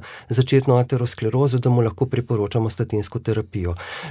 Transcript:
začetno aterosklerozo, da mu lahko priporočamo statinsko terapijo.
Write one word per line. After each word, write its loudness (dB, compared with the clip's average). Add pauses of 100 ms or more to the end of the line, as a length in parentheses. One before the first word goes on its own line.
(280)
začetno 4
aterosklerozo, 0
da 2
mu 4
lahko 0
priporočamo 0
statinsko -4
terapijo. -2 (380)